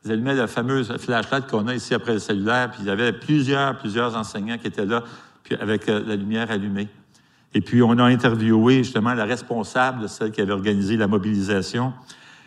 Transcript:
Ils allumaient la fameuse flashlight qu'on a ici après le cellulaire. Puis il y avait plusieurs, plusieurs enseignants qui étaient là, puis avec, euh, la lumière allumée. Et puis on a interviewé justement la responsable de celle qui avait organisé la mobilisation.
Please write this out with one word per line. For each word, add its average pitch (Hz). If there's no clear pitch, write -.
Ils 107
allumaient 123
la 123
fameuse 120
flashlight 127
qu'on 107
a 123
ici 123
après 117
le 104
cellulaire. 113
Puis 110
il 98
y 101
avait 113
plusieurs, 139
plusieurs 113
enseignants 110
qui 117
étaient 101
là, 117
puis -
avec, 107
euh, 104
la 107
lumière 110
allumée. 101
Et 107
puis 120
on 117
a 123
interviewé 117
justement 113
la 110
responsable 120
de 104
celle 110
qui 107
avait 101
organisé 101
la 107
mobilisation. 104